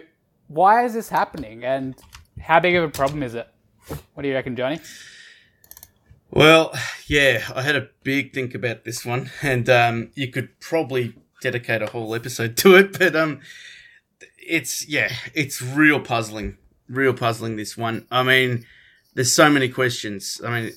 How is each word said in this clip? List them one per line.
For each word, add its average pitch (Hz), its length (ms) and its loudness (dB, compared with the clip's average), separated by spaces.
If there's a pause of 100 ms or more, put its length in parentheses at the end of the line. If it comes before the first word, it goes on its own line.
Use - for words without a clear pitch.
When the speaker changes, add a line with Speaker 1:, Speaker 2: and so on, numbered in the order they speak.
(480)
Speaker 1:
why 202 380 4
is 226 80 -4
this 226 160 -8
happening, 135 540 -4
and 131 320 -4 (440)
how 165 200 4
big 175 160 4
of 170 80 4
a 151 60 -2
problem 143 340 -2
is 117 100 -8
it? 117 140 -10 (640)
What 147 80 -14
do 143 60 -2
you 135 80 0
reckon, 127 200 -4
Johnny? 131 240 -2 (1500)
Speaker 2:
Well, 160 440 6 (340)
yeah, 135 360 2 (120)
I 131 60 -4
had 143 140 0
a 139 140 -4 (140)
big 135 300 -4
think 127 220 -6
about 110 280 -6
this 117 220 -12
one, 123 260 -6 (100)
and, 127 280 0
um, 117 460 4
you 135 140 -6
could - 300 -10
probably 127 560 -4 (260)
dedicate 120 400 -4
a 104 60 -4
whole 113 280 -8
episode 117 420 -6
to 190 180 8
it, 196 240 6
but, 175 160 2
um, 156 240 -2 (960)
it's, - 500 -6
yeah, 127 240 0 (220)
it's 147 280 -4
real 143 380 2
puzzling, 107 580 -6 (320)
real 127 240 0
puzzling, 117 420 -4
this 104 220 -10
one. 113 340 -6
I 127 120 2
mean, 127 420 2 (480)
there's 127 200 0
so 156 140 6
many 135 220 4
questions. 117 760 -4
I 117 60 -6
mean, 117 280 -6